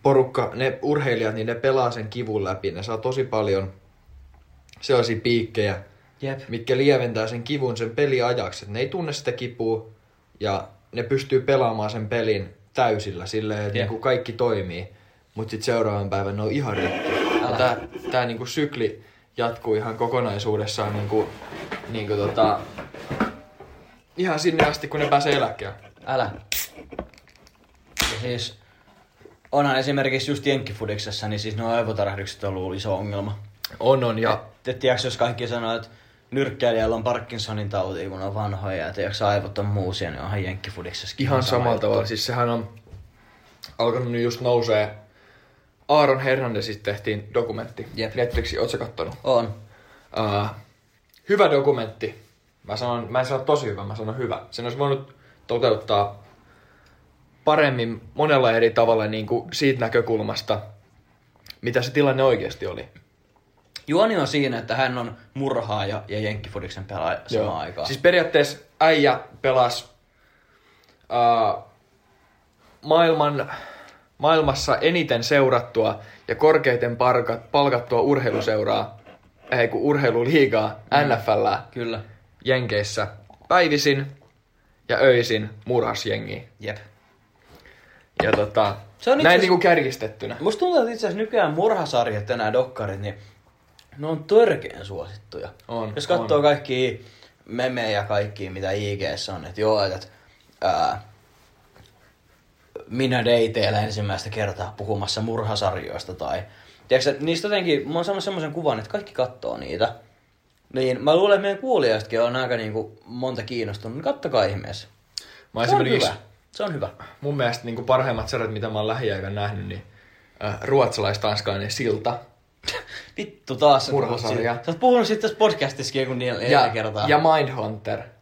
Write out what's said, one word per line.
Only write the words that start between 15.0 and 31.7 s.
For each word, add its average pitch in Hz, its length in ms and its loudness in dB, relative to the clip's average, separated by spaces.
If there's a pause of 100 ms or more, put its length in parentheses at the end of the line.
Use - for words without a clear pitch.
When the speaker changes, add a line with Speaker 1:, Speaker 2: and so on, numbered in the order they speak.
Speaker 1:
Mut 110 140 -6
sit 110 140 -8
seuraavan 107 460 0
päivän 98 260 -2
ne 107 60 -4
on 107 100 -2
ihan 110 260 -2
rikki. - 320 -4 (320)
Ja 123 60 -2
Speaker 2:
Älä. 123 100 0
Speaker 1:
tää, 123 200 2 (340)
tää 123 140 2
niinku 117 200 -6
sykli 127 580 -2 (340)
jatkuu 117 380 -2
ihan 110 220 -4
kokonaisuudessaan 107 960 -2
niinku, 104 360 0 (600)
niinku 107 260 0
tota, 104 440 2 (1600)
ihan 175 220 0
sinne 160 260 4
asti, 147 220 -4
kun 151 120 -6
ne 147 80 2
pääsee 143 280 4
eläkkeelle. 107 400 -2 (300)
Speaker 2:
Älä. 123 260 -2 (1700)
Ja 107 200 -4
siis 123 360 -6 (960)
onhan 139 280 2
esimerkiksi 135 520 0
just - 140 -4
jenkkifudiksessa, 104 800 -4
niin 104 120 -4
siis 104 180 -6
nuo 117 120 -2
aivotärähdykset 101 760 -2